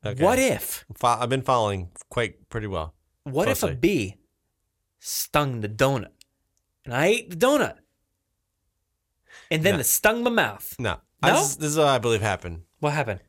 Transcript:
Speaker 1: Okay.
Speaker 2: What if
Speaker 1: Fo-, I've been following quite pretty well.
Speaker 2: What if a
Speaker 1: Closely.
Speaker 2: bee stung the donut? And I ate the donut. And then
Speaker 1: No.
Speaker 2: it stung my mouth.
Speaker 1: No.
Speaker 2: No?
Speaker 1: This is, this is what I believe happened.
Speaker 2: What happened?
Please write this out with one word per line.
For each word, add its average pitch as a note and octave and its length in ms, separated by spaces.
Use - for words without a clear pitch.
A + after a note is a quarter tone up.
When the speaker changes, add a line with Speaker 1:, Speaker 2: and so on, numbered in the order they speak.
Speaker 1:
Okay. B2 180
Speaker 2:
What A3+ 160
if - 460
Speaker 1:
Fo-, B2 120
I've B2 100
been C3+ 120
following G2+ 480
quite - 380
pretty A2 180
well. E2 280
Speaker 2:
What D3 240
if C3+ 100
a - 100
Speaker 1:
Closely. D#3 80
Speaker 2:
bee B2+ 420
stung C3+ 640
the G#2+ 80
donut? A#2+ 420
And B2 100
I C#3 120
ate A3+ 240
the F3 60
donut. B3 400
And D#3+ 120
then G3 120
Speaker 1:
No. E3+ 60
Speaker 2:
it B2 60
stung A#3 360
my A#3+ 80
mouth. C#3 480
Speaker 1:
No. G#2+ 220
Speaker 2:
No? F3 120
Speaker 1:
This F4 160
is, C3+ 60
this D3+ 140
is D3 80
what D#3 80
I C3+ 120
believe A2+ 220
happened. F2+ 420
Speaker 2:
What D3 120
happened? A2+ 360